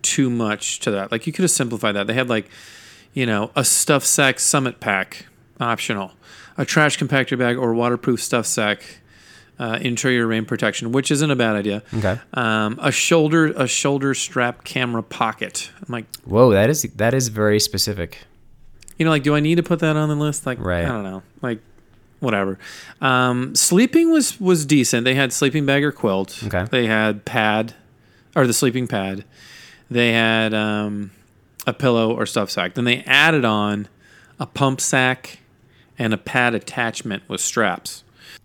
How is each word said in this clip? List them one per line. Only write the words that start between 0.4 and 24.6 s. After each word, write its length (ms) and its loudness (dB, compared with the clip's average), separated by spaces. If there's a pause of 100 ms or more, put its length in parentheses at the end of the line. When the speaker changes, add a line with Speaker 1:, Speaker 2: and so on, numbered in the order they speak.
Speaker 1:
to 120 -2
that. 200 -4
Like, 140 -4
you 60 -6
could 100 -2
have 80 2
simplified 460 -2
that. 100 -2
They 80 -2
had, 140 0
like, 200 -2 (640)
you 140 -2
know, 280 0
a 100 0
stuff 400 2
sack 360 2
summit 400 0
pack, 460 -4 (340)
optional. 520 -4 (440)
A 80 -2
trash 340 2
compactor 400 0
bag 180 0
or 180 0
waterproof 480 0
stuff 240 -2
sack, 540 -4 (580)
uh, 220 -4
interior 460 0
rain 180 -2
protection, 480 -4
which 180 0
isn't 200 0
a 60 0
bad 200 2
idea. 260 -4 (140)
Speaker 2:
Okay. 220 0 (160)
Speaker 1:
Um, 480 -2
a 80 0
shoulder, 560 2 (100)
a 120 0
shoulder 460 -2
strap 500 -4
camera 380 -4
pocket. 760 -6
I'm 140 -14
like, 140 -8 (180)
Speaker 2:
Whoa, 280 6
that 180 4
is, 120 -2 (140)
that 180 0
is 140 0
very 320 2
specific. 580 -4 (800)
Speaker 1:
you 60 2
know, 60 4
like, 140 2
do 100 2
I 60 2
need 160 2
to 60 2
put 180 0
that 160 2
on 120 0
the 80 0
list? 300 -4
Like, 140 -4
Speaker 2:
Right. 240 -2
Speaker 1:
I 40 -2
don't 160 -4
know. 180 -12 (200)
Like, 180 -6 (600)
whatever. 380 0 (420)
Um, 540 2
sleeping 580 4
was, 280 0
was 260 2